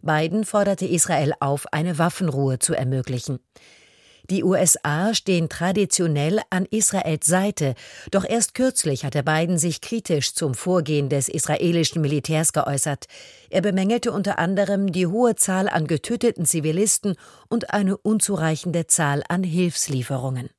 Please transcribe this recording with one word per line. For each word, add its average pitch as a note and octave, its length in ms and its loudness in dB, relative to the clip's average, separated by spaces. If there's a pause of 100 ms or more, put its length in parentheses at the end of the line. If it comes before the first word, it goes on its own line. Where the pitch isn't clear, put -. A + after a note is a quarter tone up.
Biden D#3+ 420 0
forderte G3 420 0
Israel D#3 540 2
auf, C#3+ 320 0
eine D#3+ 260 0
Waffenruhe C#3 640 0
zu - 140 0
ermöglichen. C3 640 -2 (920)
Die F#3+ 140 0
U F#3 120 4
S D#3+ 280 4
A E3 300 0
stehen F3 340 0
traditionell F3 1000 0
an F#3 160 0
Israels F#3+ 600 -2
Seite. F3 500 0 (360)
Doch F#3+ 140 2
erst A3+ 300 0
kürzlich B3 500 0
hatte C#3+ 180 -2
Biden E3 340 2
sich D#3+ 220 0
kritisch F3 540 -2
zum C#3+ 200 -2
Vorgehen D3+ 540 0
des C#3 220 0
israelischen E3 720 0
Militärs D3+ 500 0
geäußert. C#3+ 540 -2 (440)
Er F#3+ 120 0
bemängelte G#3 500 0
unter G3+ 260 -2
anderem G3 540 0
die F3+ 160 0
hohe A3+ 280 2
Zahl F#3+ 340 0
an D#3 180 0
getöteten F3 580 0
Zivilisten E3+ 680 0 (320)
und - 220 -2
eine G3+ 260 0
unzureichende E3+ 920 0
Zahl D3 440 2
an F#3 160 0
Hilfslieferungen. C3+ 1120 -2